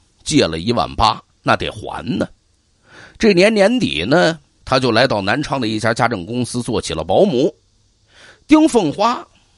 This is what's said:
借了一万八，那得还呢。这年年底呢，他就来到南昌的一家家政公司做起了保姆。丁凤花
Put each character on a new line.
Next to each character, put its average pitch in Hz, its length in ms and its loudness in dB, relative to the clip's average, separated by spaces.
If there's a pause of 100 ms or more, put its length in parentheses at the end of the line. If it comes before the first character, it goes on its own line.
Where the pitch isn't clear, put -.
(240)
借 120 240 2
了 80 100 -4
一 92 140 -4
万 87 240 -2
八， 110 260 0 (220)
那 123 140 2
得 78 120 -6
还 76 320 -12 (160)
呢。 - 80 -4 (920)
这 208 160 4
年 190 200 4
年 214 240 2
底 82 280 -2
呢， 160 340 2 (240)
他 131 160 0
就 127 100 0
来 117 160 2
到 117 160 -2
南 113 220 -2
昌 139 160 -6
的 117 80 -4
一 110 100 -4
家 113 160 -2
家 120 140 0
政 101 180 -6
公 120 200 -4
司 123 180 -8
做 107 180 -4
起 - 120 -8
了 80 100 -4
保 98 200 2
姆。 156 300 0 (920)
丁 311 200 6
凤 190 260 0
花 240 340 -2 (300)